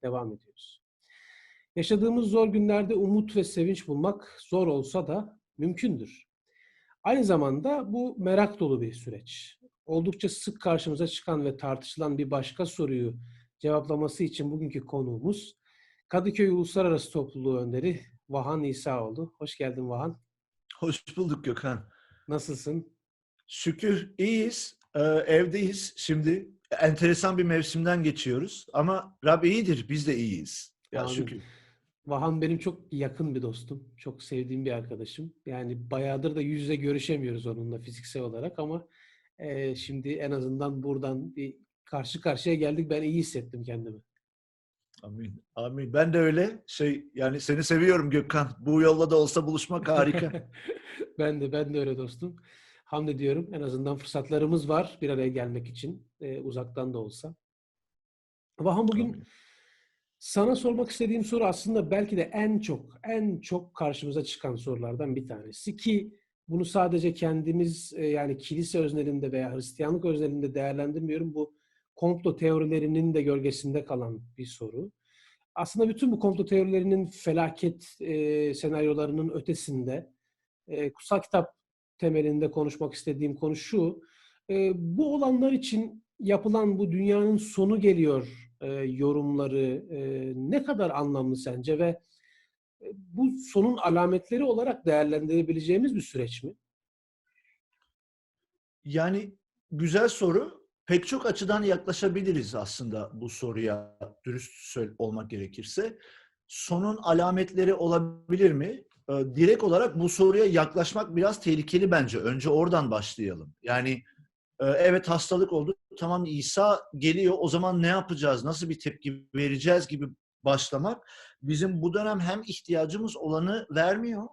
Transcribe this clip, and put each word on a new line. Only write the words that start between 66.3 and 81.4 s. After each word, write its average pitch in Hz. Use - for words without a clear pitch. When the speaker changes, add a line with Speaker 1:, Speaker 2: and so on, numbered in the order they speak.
Speaker 1:
bunu 170
sadece 175
kendimiz, 165
e, 156
yani 143
kilise 165
öznelinde 143
veya 127
Hristiyanlık 156
öznelinde 147
değerlendirmiyorum. 151
Bu 151
komplo 170
teorilerinin 160
de 151
gölgesinde 139
kalan 117
bir 123
soru. 120
Aslında 202
bütün 233
bu 208
komplo 196
teorilerinin 190
felaket, 165
e, 151
senaryolarının 151
ötesinde, 147
e, 147
kutsal -
kitap 180